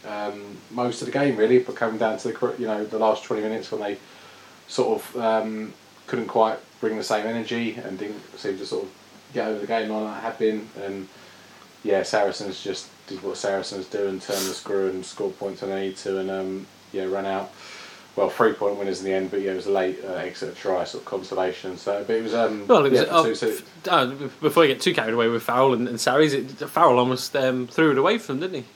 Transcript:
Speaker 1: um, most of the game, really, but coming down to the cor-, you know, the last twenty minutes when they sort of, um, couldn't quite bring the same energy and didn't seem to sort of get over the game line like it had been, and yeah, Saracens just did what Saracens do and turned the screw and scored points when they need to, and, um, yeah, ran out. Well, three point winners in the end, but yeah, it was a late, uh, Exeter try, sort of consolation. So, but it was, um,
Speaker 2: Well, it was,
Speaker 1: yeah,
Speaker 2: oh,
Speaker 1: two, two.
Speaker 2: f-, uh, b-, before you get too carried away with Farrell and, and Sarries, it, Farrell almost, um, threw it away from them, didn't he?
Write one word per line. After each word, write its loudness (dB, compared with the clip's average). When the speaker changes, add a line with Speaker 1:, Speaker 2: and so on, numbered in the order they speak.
Speaker 1:
um, -8
most -2
of -6
the -6
game, 2
really, 6
but -2
coming -2
down 0
to -6
the -4
cor-, -2
you -2
know, -2
the -4
last 4
twenty -4
minutes -6
when -6
they -4
sort 0
of, -16
um, 0
couldn't -4
quite 2
bring -2
the -6
same 0
energy -2
and -8
didn't -8
seem -4
to -8
sort -4
of -12
get -2
over -2
the -6
game 0
line -2
like -8
it -10
had -6
been, 0
and -8
yeah, 2
Saracens -2
just -6
did -12
what -6
Saracens -4
do -2
and -4
turned -4
the -4
screw -2
and -6
scored -6
points -6
when -4
they -2
need -8
to, -4
and, -4
um, -6
yeah, -4
ran -2
out. -4
Well, 4
three 4
point 0
winners -4
in -10
the 0
end, 0
but 0
yeah, 0
it -2
was -6
a 2
late, 2
uh, -6
Exeter -6
try, 0
sort -8
of -14
consolation. -4
So, -2
but 0
it 0
was, -2
um, 0
Speaker 2:
Well, 8
it 4
was, 6
Speaker 1:
yeah, 2
Speaker 2:
oh, 6
Speaker 1:
two, 0
two. 0
Speaker 2:
f-, -14
uh, 4
b-, -8
before 6
you 4
get -4
too 2
carried 0
away 4
with 0
Farrell 6
and, 0
and -4
Sarries, 6
it, -4
Farrell 6
almost, 0
um, 2
threw 4
it 4
away 4
from -4
them, -4
didn't -8
he? -20